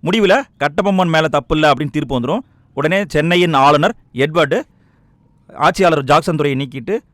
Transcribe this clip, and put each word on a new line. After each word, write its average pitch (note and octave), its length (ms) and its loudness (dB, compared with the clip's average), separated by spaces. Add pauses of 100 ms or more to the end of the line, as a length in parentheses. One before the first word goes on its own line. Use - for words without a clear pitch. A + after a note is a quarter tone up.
முடிவுல G3+ 380 2 (180)
கட்டபொம்மன் F#3 500 0
மேல D#3+ 200 2
தப்பு D3 260 -2
இல்ல D#3 180 2
அப்படின்னு D3 180 -2
தீர்ப்பு C3+ 300 -4
வந்துரும். C#3+ 180 -2 (360)
உடனே F3+ 320 -2
சென்னையின் E3+ 480 0
ஆளுநர் D3 420 2 (160)
எட்வர்டு D#3 540 -2 (880)
ஆட்சியாளர் E3 500 0
ஜாக்சன் D#3 320 2
துரையை C#3 320 -2
நீக்கிட்டு C3+ 300 -8 (160)